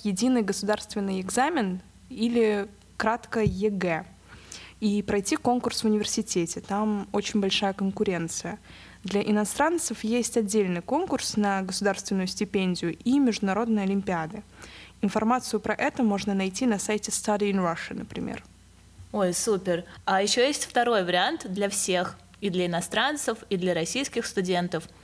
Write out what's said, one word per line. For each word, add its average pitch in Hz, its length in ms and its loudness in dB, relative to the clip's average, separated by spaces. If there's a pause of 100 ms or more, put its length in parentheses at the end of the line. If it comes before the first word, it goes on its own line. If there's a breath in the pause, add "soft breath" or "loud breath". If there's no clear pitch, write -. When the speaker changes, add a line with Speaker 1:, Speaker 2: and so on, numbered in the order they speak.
Speaker 1:
единый 233 380 2
государственный 196 760 -2
экзамен 208 640 0 (280)
или 226 600 2 (260)
кратко 226 460 0
Е 202 280 2
Г. 180 360 0 (760 loud breath)
И 208 200 2
пройти 202 340 0
конкурс 247 480 0
в 220 40 2
университете. 208 760 0
Там 208 500 -2
очень 208 300 0
большая 190 320 2
конкуренция. 190 880 -2 (440 loud breath)
Для 202 180 0
иностранцев 233 840 0
есть 233 320 0
отдельный 196 440 2
конкурс - 540 -2
на 196 280 2
государственную 190 640 -2
стипендию 185 680 -2
и 262 240 2
международные 214 640 2
олимпиады. 190 580 -2 (600 loud breath)
Информацию 220 580 2
про - 140 -2
это 285 280 0
можно 202 320 2
найти 190 320 0
на 208 140 2
сайте 208 320 -2
Study 208 400 0
in 196 60 2
Russia, 170 360 0
например. - 480 -8 (720)
Speaker 2:
Ой, 185 220 2
супер. 185 500 0 (220 loud breath)
А 190 160 4
еще 240 240 4
есть 285 180 0
второй 240 400 2
вариант 185 480 0
для 202 160 0
всех, 185 500 0 (220)
и 202 100 -2
для 180 180 0
иностранцев, 233 720 -2 (100)
и 196 80 0
для 180 160 2
российских 233 520 -2
студентов. 175 600 0 (160 loud breath)